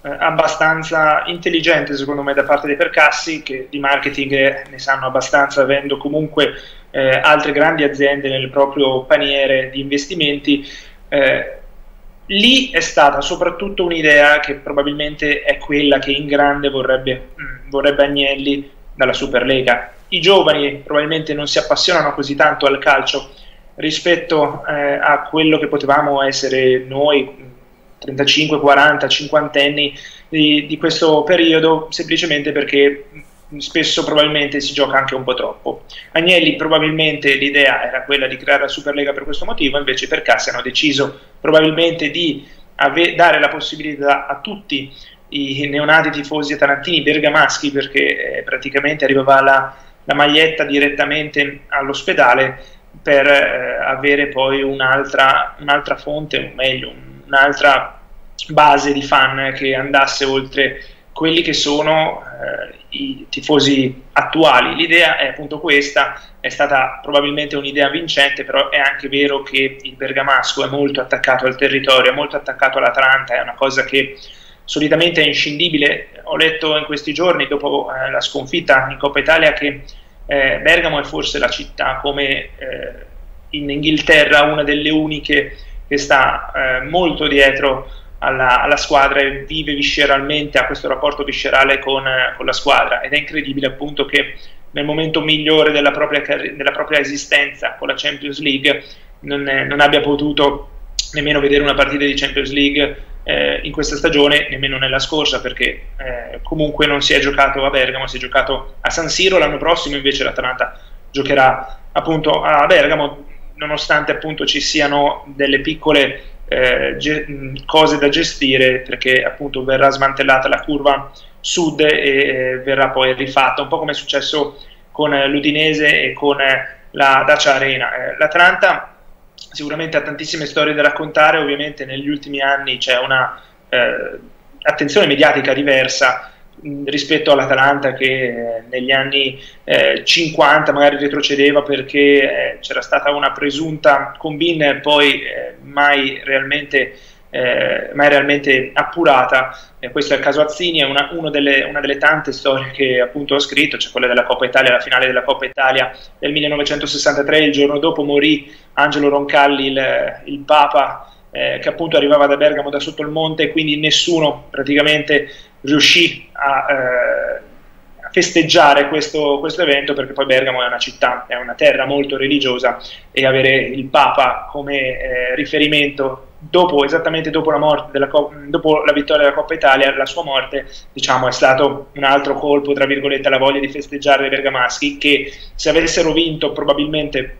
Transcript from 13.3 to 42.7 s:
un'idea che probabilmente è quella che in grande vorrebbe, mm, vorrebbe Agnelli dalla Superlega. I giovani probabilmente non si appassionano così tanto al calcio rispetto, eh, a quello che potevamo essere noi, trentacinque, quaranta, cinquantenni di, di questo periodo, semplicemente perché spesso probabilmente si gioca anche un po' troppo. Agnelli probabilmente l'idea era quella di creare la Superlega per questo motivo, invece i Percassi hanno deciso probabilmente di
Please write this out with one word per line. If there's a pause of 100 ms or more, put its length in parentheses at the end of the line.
un'idea
che
probabilmente
è
quella
che
in
grande
vorrebbe, (120)
mm,
vorrebbe
Agnelli (240)
dalla
Superlega. (160)
I
giovani
probabilmente
non
si
appassionano
così
tanto
al
calcio (460)
rispetto,
eh,
a
quello
che
potevamo
essere
noi, (480)
trentacinque,
quaranta,
cinquantenni (320)
di,
di
questo
periodo,
semplicemente
perché (520)
spesso
probabilmente
si
gioca
anche
un
po'
troppo. (280)
Agnelli
probabilmente
l'idea
era
quella
di
creare
la
Superlega
per
questo
motivo,
invece
i
Percassi
hanno
deciso (220)
probabilmente
di (280)